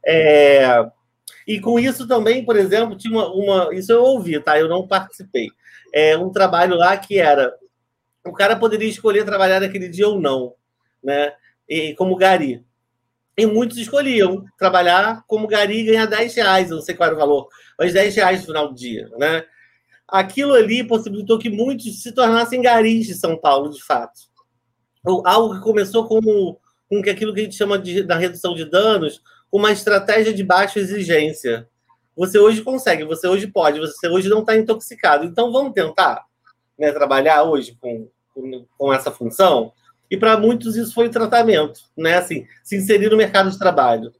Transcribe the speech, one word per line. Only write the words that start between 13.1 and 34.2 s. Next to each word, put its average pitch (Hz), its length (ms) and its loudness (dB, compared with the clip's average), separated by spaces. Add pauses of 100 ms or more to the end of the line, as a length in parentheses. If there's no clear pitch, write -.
E 214 80 2
muitos 226 320 0
escolhiam 226 680 -2 (120)
trabalhar 185 680 2
como 214 220 -4
gari 208 320 0
e 220 40 -4
ganhar 220 220 2
dez 226 280 -4
reais, 190 360 2
eu 165 60 -8
não 151 60 -10
sei 175 120 -10
qual 170 140 0
era 156 80 -2
o - 20 -8
valor, 143 300 0 (300)
mas 170 140 0
dez 196 220 2
reais 185 260 2
no 151 60 -16
final 151 220 -4
do 131 60 -12
dia, 113 440 -12
né? 160 260 -2 (640)
Aquilo 226 460 2
ali 226 320 4
possibilitou 220 500 -2
que 226 140 -6
muitos 226 500 -6
se 240 120 -14
tornassem 233 500 2
garis 226 440 2
de 180 80 -10
São 165 220 -4
Paulo, 143 320 0
de 147 140 -14
fato. 120 380 -6 (840)
Ou 175 220 -2
algo 208 280 2
que 190 60 -10
começou 214 480 -2
como, 214 500 0 (300)
com 202 140 -2
que 202 80 -2
aquilo 202 240 -6
que 202 60 -4
a - 40 -2
gente 190 120 -12
chama 202 220 -2
de, 180 240 -4
da 170 140 -2
redução 175 380 -4
de 160 100 -8
danos, 180 560 0 (320)
uma 208 180 2
estratégia 208 640 0
de 196 100 -6
baixa 190 380 0
exigência. 156 880 -4 (480)
Você 190 220 0
hoje 214 240 4
consegue, 196 420 -2
você 160 240 -6
hoje 196 180 0
pode, 156 320 0
você 165 300 -8
hoje 185 200 0